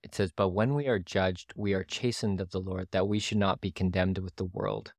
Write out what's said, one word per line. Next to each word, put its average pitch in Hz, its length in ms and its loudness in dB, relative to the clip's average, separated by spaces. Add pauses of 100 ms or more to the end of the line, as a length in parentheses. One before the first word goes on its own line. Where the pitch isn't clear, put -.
it - 140 -16
says, 98 180 0
"But 98 160 2
when 107 240 2
we 143 140 0
are 110 120 2
judged, 92 580 0
we 101 160 0
are 92 100 0
chastened 110 560 -2
of 90 120 -6
the 92 100 -2
Lord, 92 300 -4
that 95 180 2
we 104 100 2
should 107 180 0
not 98 220 4
be 92 120 -2
condemned 92 480 2
with 92 180 -8
the 95 80 -2
world." 101 540 -4